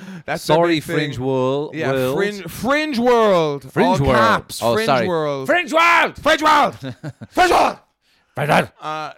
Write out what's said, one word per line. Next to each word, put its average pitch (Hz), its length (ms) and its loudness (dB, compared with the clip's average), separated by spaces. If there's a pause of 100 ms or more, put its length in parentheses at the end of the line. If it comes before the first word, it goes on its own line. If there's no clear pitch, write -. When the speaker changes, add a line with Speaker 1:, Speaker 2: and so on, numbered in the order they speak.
(260)
Speaker 1:
that's 156 200 -8
the 156 80 2
Speaker 2:
Sorry, 170 220 2
Speaker 1:
big 151 80 -4
thing. - 120 -6
Speaker 2:
Fringe 143 240 -4
World. 131 560 -2
Speaker 1:
Yeah, 151 160 -4
Speaker 2:
World. 131 260 -2
Speaker 1:
Fringe, 202 260 -4
Fringe 254 560 -2
World. 185 760 2
Speaker 2:
Fringe 185 260 2
Speaker 1:
All 139 80 0
Speaker 2:
World. 127 100 4
Speaker 1:
caps, - 440 0
Speaker 2:
Oh, 113 140 2
Speaker 1:
Fringe 220 100 0
Speaker 2:
sorry. 127 220 2
Speaker 1:
World. 147 400 -4
Speaker 2:
Fringe 311 260 -2
World! 330 460 2
Speaker 1:
Fringe 302 240 2
World! 294 360 4
Speaker 2:
<laughs> - 500 -14
Speaker 1:
Fringe 349 220 2
World! - 280 2 (560)
Speaker 2:
Fringe 147 140 -4
World! 156 300 0
Speaker 1:
Uh, 151 380 -10